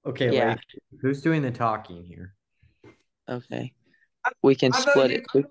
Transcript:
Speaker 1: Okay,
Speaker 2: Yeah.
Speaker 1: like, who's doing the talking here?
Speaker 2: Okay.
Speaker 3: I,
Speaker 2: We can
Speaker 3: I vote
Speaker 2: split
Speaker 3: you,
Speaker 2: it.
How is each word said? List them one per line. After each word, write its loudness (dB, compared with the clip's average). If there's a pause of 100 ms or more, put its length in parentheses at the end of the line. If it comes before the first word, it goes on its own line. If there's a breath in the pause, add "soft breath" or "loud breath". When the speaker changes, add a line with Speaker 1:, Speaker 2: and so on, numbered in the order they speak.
Speaker 1:
Okay, 0
Speaker 2:
Yeah. 2
Speaker 1:
like, -4 (400)
who's -2
doing 2
the -2
talking -4
here? -18 (920)
Speaker 2:
Okay. -8 (520)
Speaker 3:
I, 0 (120)
Speaker 2:
We 6
can 2
Speaker 3:
I 0
vote 0
Speaker 2:
split 4
Speaker 3:
you, -2
Speaker 2:
it. -8 (240)